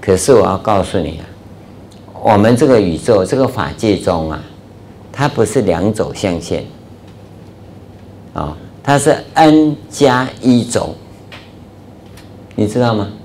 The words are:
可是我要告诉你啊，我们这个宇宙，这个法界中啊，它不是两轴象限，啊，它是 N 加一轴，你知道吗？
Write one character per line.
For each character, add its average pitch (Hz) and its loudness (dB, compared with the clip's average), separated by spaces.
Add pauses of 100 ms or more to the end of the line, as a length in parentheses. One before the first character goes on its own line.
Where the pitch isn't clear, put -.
可 92 2
是 135 2
我 110 6
要 95 0
告 98 0
诉 95 -4
你 80 -8
啊， 85 -16 (960)
我 110 2
们 113 4
这 151 2
个 123 4
宇 85 -2
宙， 98 0
这 131 -2
个 127 2
法 85 -6
界 104 0
中 82 -2
啊， 73 -10 (680)
它 143 -4
不 117 0
是 - -2
两 92 0
轴 76 -6
象 87 -4
限， 80 -8 (1700)
啊， 73 -8 (260)
它 143 2
是 147 2 (180)
N 156 4 (120)
加 127 0 (140)
一 120 2
轴， 80 -4 (1600)
你 107 0
知 123 -2
道 120 2
吗？ 101 -4 (180)